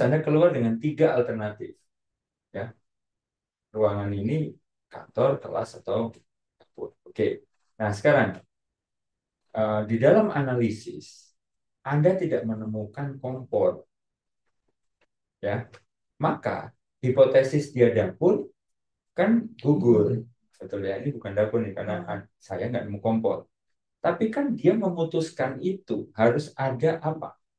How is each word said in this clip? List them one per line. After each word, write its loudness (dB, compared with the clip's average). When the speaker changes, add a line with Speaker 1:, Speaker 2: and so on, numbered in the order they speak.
Speaker 1:
Anda 4
keluar 4
dengan 0
tiga 2
alternatif. -4
Ya. -8
Ruangan 0
ini -2
kantor, 0
kelas, -6
atau -2
dapur. -16
Oke. -4
Nah, -2
sekarang, 2
eh, 0
di 2
dalam 6
analisis, -2
Anda 4
tidak -2
menemukan -8
kompor. -2
Ya. -4
Maka, -4
hipotesis 4
dia 6
dapur, 2
kan 4
gugur. 4
Betul -10
ya, -2
ini -4
bukan -10
dapur 2
nih, -8
karena -6
Speaker 2:
Hmm. -10
Speaker 1:
an-, -8
saya -8
nggak -4
nemu -8
kompor. 0
Tapi 0
kan -2
dia 4
memutuskan -2
itu -6
harus 2
ada -2
apa? -8